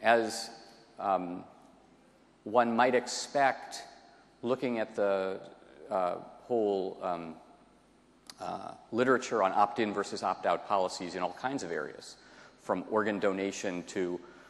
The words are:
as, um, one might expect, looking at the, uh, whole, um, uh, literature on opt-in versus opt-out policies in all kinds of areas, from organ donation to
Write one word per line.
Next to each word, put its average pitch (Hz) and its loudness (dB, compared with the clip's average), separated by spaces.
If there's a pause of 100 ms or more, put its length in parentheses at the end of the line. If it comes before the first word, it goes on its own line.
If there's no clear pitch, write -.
as, 110 4 (500)
um, 90 -2 (1000)
one 117 2
might 123 6
expect, - 0 (580)
looking 123 0
at 107 -4
the, 95 0 (500)
uh, 92 0 (260)
whole, 101 0
um, 82 -6 (1040)
uh, 90 -8 (200)
literature 120 4
on 95 4
opt-in 104 2
versus 98 -4
opt-out 92 0
policies 92 0
in 90 -2
all 87 -2
kinds 131 -4
of 85 -6
areas, - -6 (420)
from 92 -2
organ 107 2
donation 98 -2
to 87 -2 (300)